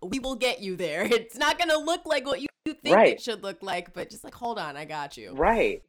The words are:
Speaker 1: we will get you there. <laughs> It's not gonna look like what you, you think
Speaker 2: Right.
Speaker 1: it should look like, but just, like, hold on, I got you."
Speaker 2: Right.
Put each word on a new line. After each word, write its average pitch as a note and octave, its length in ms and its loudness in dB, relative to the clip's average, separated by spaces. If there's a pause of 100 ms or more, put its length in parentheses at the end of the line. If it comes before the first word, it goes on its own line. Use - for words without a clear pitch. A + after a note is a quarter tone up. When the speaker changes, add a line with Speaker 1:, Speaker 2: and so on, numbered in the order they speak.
Speaker 1:
we F#3+ 160 -4
will C4 180 -4
get B3 240 -2
you F#3+ 160 -6
there. E3+ 280 -2
<laughs> A3 80 0
It's A3+ 240 0
not D4+ 220 0
gonna D#4+ 200 2
look E4 280 -2
like D4 200 0
what C4+ 140 -2
you, C#4+ 80 -6 (160)
you D#4 100 -4
think - 220 4
Speaker 2:
Right. F#3+ 180 8
Speaker 1:
it - 60 -8
should G#3 220 -6
look G3 200 -10
like, F#3 320 -6
but E3 160 -10
just, - 140 -18
like, C4 100 -16
hold A#3 240 -8
on, D3 180 -8
I D3+ 100 -10
got D3 300 -10
you." G#2+ 180 -14
Speaker 2:
Right. D#3 540 4